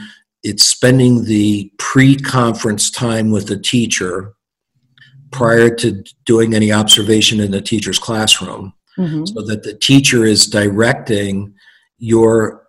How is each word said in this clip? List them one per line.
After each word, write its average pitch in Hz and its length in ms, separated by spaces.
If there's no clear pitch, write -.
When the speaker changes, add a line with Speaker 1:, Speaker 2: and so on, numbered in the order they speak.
Speaker 1:
it's 104 220
spending 123 580
the 104 560
pre-conference 127 1120
time 113 400
with 98 160
the 104 100
teacher 98 760
prior 117 420
to 101 300
doing 113 280
any 107 180
observation 107 680
in 101 120
the 98 100
teacher's 101 380
classroom, 104 720
Speaker 2:
Mm-hmm. 156 260
Speaker 1:
so 202 160
that 104 220
the 104 100
teacher 135 500
is 107 220
directing 101 1120
your 113 720